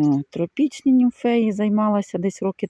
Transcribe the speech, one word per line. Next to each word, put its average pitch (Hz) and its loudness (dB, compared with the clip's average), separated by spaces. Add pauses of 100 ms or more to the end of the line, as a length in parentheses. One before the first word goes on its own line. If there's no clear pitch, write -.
(300)
тропічні 262 -2
німфеї, 240 2
займалася, 208 -2
десь 190 -4
роки 190 -6